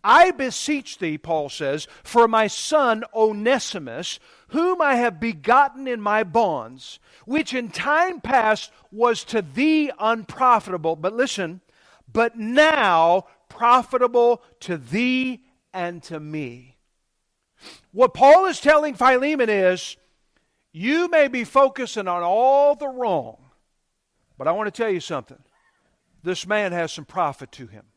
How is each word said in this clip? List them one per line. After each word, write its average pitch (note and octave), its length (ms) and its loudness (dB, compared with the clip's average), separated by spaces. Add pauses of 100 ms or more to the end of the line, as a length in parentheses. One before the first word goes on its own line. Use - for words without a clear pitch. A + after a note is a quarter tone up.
"I D#4+ 300 6
beseech C#4 680 -6
thee," D#3 180 -4
Paul D#3 320 -4
says, D3 400 -6 (140)
"for A#3 220 4
my A3 220 2
son A#3+ 560 -2 (100)
Onesimus, G#3 1040 -2 (300)
whom F4 320 -2
I C#4 140 2
have A#3 240 -2
begotten B3+ 720 0
in A#3+ 100 -6
my G#3 240 0
bonds, C#3+ 760 -4 (260)
which C#4 280 -4
in A#3+ 160 -6
time D#4 520 -2
past A3 500 0 (200)
was A3+ 340 -2
to A3 160 -2
thee C#4+ 580 0
unprofitable." G#3 960 0
But F3 180 -6
listen, F#3+ 460 -4 (480)
"but A3+ 300 -2
now G#3+ 880 2 (240)
profitable A#3+ 920 2 (180)
to F3 160 -8
thee B3 640 -4 (300)
and F3 300 -10
to D#3 180 -12
me." B2+ 560 -12 (1120)
What B3 220 2
Paul D#4 320 8
is F4 160 -4
telling D4+ 320 2
Philemon B3+ 560 2
is, F#3 480 0 (720)
you D4 380 -2
may D#4 180 4
be B3 160 -6
focusing C4 640 0
on F3 160 -2
all C4+ 520 2
the D4 120 -10
wrong, F3+ 640 -6 (840)
but C3+ 100 -4
I D#3+ 40 2
want G#3 160 -4
to A3+ 160 -6
tell A3 80 -2
you F3+ 100 -4
something. C3 420 -12 (800)
This F3 240 -8
man G#3 240 -2
has E3+ 220 -6
some D3+ 100 -16
profit D3 500 -6
to B2 140 -20
him. G#2 280 -20